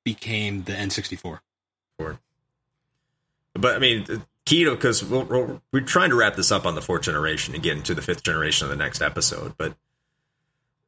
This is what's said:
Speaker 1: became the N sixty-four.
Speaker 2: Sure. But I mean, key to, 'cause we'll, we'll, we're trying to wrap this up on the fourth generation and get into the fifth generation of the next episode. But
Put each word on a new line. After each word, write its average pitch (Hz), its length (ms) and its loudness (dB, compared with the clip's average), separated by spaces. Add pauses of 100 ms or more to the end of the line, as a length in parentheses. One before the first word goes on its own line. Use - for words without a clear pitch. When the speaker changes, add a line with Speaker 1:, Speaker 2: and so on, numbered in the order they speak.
Speaker 1:
became 104 600 -4
the 98 120 -6
N 98 140 -4
sixty-four. - 540 -8 (580)
Speaker 2:
Sure. 78 180 -8 (1300)
But 107 220 2
I 110 40 -2
mean, 113 440 0 (240)
key 170 160 6
to, 139 140 4
'cause 120 260 2
we'll, 127 220 0
we'll, 127 360 -2 (100)
we're 135 100 2
trying 180 280 4
to 123 60 4
wrap 110 200 4
this 95 160 2
up 95 140 2
on 85 80 0
the 78 80 -6
fourth 87 220 0
generation 78 500 -2
and 80 80 -6
get 78 160 0
into 73 160 -4
the 78 80 -4
fifth - 220 -4
generation 78 420 0
of 69 60 -4
the 71 120 -2
next - 160 -4
episode. - 600 -2
But 80 160 -4 (1120)